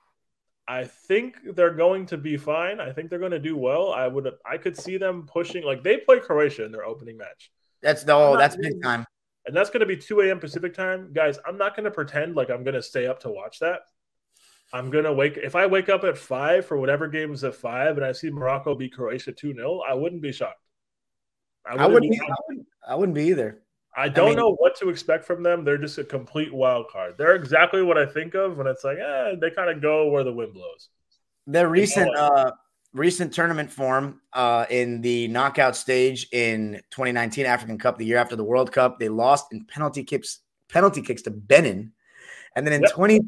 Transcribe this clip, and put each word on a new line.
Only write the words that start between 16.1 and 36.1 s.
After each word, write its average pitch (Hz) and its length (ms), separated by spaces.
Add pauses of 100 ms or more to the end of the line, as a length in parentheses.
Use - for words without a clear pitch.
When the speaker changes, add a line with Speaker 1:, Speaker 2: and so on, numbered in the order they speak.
Speaker 1:
five 151 480
for 156 100
whatever 143 320
game 151 240
is 139 120
at 123 100
five 131 420
and 139 80
I 131 80
see 156 180
Morocco 139 440
beat 127 200
Croatia 127 380
two 147 220
nil, 131 340
I 131 60
wouldn't 165 260
be 143 120
shocked. 101 280 (1040)
I - 60
Speaker 2:
I 135 160
Speaker 1:
wouldn't 196 80
Speaker 2:
wouldn't 214 160
Speaker 1:
be 226 80
Speaker 2:
be, - 0
Speaker 1:
shocked. - 120
Speaker 2:
I - 180
wouldn't, 269 180 (220)
I 123 80
wouldn't 180 180
be 147 120
either. 131 360 (340)
Speaker 1:
I 135 120
don't 160 180
Speaker 2:
I - 40
mean 233 80
Speaker 1:
know 226 180
what 170 240
to 190 100
expect 160 340
from 175 200
them. 175 200
They're 143 140
just 143 200
a 143 60
complete 143 480
wild 127 360
card. 90 280
They're 165 200
exactly 170 460
what 175 140
I 143 100
think 156 280
of 190 240
when 139 80
it's 131 160
like, 139 160
eh, 147 420
they 165 120
kinda 175 240
go 151 320
where 143 160
the 123 80
wind 117 200
blows. 90 360 (580)
Speaker 2:
Their 165 200
Speaker 1:
They 165 40
Speaker 2:
recent, 180 440
Speaker 1:
go 147 60
Speaker 2:
uh, 139 300 (420)
recent 170 420
tournament 165 360
form, 135 500 (120)
uh, 120 380
in 120 300
the 120 280
knockout 127 460
stage 127 580